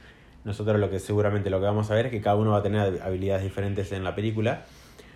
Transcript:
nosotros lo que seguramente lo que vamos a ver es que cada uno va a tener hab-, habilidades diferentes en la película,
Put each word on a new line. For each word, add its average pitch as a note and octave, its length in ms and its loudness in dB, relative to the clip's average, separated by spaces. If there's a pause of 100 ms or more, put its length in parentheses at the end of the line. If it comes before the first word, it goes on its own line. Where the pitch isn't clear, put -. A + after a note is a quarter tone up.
(460)
nosotros G#2 340 2
lo G2 100 2
que F#2+ 100 -2
seguramente G#2 500 0
lo F#2+ 100 2
que F#2+ 60 0
vamos G#2+ 260 0
a G#2+ 40 2
ver A#2 100 4
es C3 60 -4
que G#2+ 100 -4
cada G2+ 160 2
uno G#2+ 140 2
va G2+ 80 4
a G2 40 -2
tener G#2 180 0
hab-, F#2+ 200 0
habilidades F#2+ 420 -2
diferentes G2 480 -4
en F#2+ 120 -6
la F2 120 -4
película, A2 480 -2 (520)